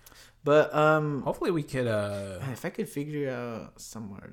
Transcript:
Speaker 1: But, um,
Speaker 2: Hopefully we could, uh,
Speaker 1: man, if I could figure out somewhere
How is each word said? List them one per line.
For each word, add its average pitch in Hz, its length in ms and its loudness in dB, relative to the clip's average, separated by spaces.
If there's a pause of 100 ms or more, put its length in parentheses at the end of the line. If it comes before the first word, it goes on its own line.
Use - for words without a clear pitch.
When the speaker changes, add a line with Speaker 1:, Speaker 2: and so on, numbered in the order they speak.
(440)
Speaker 1:
But, 147 300 6
um, 151 480 4
Speaker 2:
Hopefully 151 280 -2
we 165 120 0
could, 127 240 -2
uh, 101 540 -2
Speaker 1:
man, 135 120 -6
if 113 120 -10
I 180 60 -4
could - 180 -6
figure 143 420 -4
out 120 500 -8
somewhere 101 400 -12 (120)